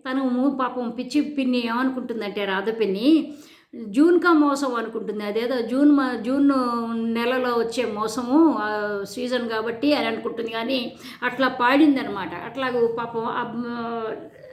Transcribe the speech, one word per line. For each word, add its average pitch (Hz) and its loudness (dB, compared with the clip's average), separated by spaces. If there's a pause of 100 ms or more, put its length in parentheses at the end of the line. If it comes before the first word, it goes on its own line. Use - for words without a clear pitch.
తను 269 -2
ము-, 254 0
పాపం 247 -4
పిచ్చి 254 -2
పిన్ని 247 -2
ఏమనుకుంటుందంటే, 226 -4
రాధ 196 -2
పిన్ని 226 2 (540)
"జూన్ 320 4
కా 349 4
మోసం" 277 2
అనుకుంటుంది. 214 -6
అదేదో 226 -2
జూన్ 262 4
మ-, 262 2
జూన్ 269 4 (640)
నెలలో 247 0
వచ్చే 233 0
మోసము, 240 2
ఆ, 208 -4 (100)
సీజన్ 247 -4
కాబట్టి 226 0
అని 226 0
అనుకుంటుంది. 226 -4
కానీ 233 -2 (300)
అట్లా 247 2
పాడిందనమాట. 247 2
అట్లాగూ 240 -2
పాపం 233 -4
ఆ, 247 -4
మ-, 233 -6 (380)